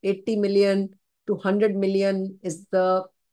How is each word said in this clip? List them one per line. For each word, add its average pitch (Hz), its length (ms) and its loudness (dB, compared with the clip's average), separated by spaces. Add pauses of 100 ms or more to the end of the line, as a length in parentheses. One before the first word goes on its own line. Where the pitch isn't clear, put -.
eighty 196 360 -2
million 196 580 2 (320)
to 208 80 -2
hundred 202 400 0
million 196 680 -2
is 165 300 -8
the 185 320 2 (300)